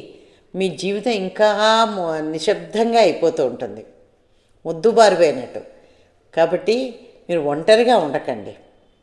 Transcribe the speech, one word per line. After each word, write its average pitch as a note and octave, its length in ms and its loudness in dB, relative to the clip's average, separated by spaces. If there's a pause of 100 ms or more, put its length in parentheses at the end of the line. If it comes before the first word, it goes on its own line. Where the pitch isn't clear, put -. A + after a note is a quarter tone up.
(540)
మీ F#3+ 200 -2
జీవితం G3+ 460 -4
ఇంకా G#3 300 0 (340)
మొ-, F#3+ 260 -4 (200)
నిశ్శబ్దంగా G#3 680 0
అయిపోతూ E3 460 2
ఉంటుంది, A2 360 -10 (840)
మొద్దుబారిపోయినట్టు. E3 960 2 (720)
కాబట్టి F3 420 0 (460)
మీరు E3+ 200 -2
ఒంటరిగా G#3+ 540 2
ఉండకండి. C3+ 560 -4 (500)